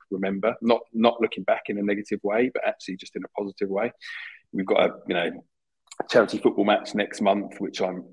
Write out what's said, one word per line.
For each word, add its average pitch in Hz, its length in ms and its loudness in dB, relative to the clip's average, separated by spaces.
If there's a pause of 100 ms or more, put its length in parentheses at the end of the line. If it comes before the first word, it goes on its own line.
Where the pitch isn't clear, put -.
(100)
remember, 98 520 0
not, 113 180 4 (120)
not 113 280 4
looking 104 240 -2
back - 220 2
in 104 120 -4
a 101 40 -2
negative 101 400 -2
way, 113 320 2
but - 120 -4
actually 95 300 -6
just - 200 -14
in 95 80 -10
a - 160 -8
positive 98 280 -4
way. 117 240 -2 (600)
We've 95 140 -2
got 101 140 4
a, - 120 4 (140)
you 92 80 0
know, 87 160 0 (800)
charity 107 280 4
football 104 260 2
match 104 320 2
next 101 240 -2
month, 101 400 0
which - 200 -6
I'm 90 320 -4